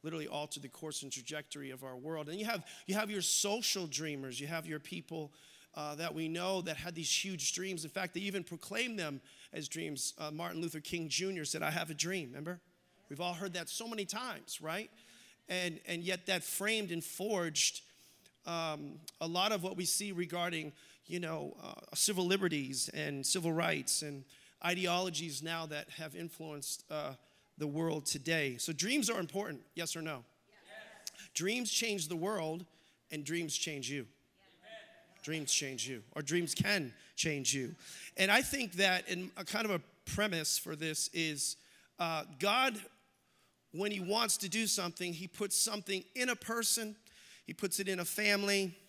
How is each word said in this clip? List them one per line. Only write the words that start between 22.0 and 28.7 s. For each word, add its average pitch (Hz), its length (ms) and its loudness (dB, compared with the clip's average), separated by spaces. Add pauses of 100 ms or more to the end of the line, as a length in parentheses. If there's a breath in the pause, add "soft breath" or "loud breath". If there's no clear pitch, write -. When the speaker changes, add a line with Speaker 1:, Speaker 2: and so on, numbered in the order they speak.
Speaker 1:
liberties 160 680 4
and 143 320 -2
civil 170 280 4
rights 160 480 2
and 143 240 -8 (400 loud breath)
ideologies 175 760 2
now 165 260 -2
that 151 240 -6
have 160 220 -8
influenced, 160 760 -8
uh, 147 220 -2 (460 soft breath)
the 151 80 0
world 156 400 0
today. 143 500 2
So 165 160 -2